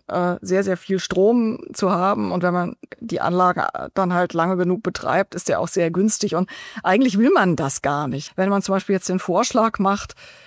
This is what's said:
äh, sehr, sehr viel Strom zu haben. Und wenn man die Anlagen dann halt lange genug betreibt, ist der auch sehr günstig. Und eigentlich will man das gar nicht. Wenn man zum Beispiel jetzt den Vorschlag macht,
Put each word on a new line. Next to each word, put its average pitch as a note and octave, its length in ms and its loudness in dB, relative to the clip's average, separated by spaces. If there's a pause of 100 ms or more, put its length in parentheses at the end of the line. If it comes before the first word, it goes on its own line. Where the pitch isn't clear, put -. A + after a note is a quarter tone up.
äh, F3+ 320 -2
sehr, F#3+ 240 0
sehr F#3+ 140 -2
viel F#3+ 200 -2
Strom A3 600 2 (160)
zu F#3 160 0
haben. F#3+ 420 0
Und F3 100 -2
wenn F3 120 2
man F3 220 -2 (240)
die A3+ 200 -6
Anlagen F3+ 420 2 (300)
dann F3+ 220 0
halt F3 180 0
lange E3+ 240 0
genug F3+ 260 0
betreibt, D#3+ 520 -2
ist F3 140 -6
der F#2 120 0
auch E3 80 -4
sehr E3+ 220 0
günstig. G3 440 0
Und F3+ 140 0 (340)
eigentlich G3+ 360 2
will A#3+ 120 6
man G3 240 4
das - 280 -2
gar C#3+ 260 -2
nicht. C#3 280 -8
Wenn F#3+ 120 0
man G3+ 140 0
zum F#3+ 120 -2
Beispiel G3 200 0
jetzt - 160 -2
den F#3 80 0
Vorschlag A3 600 0
macht, G3 360 0 (320)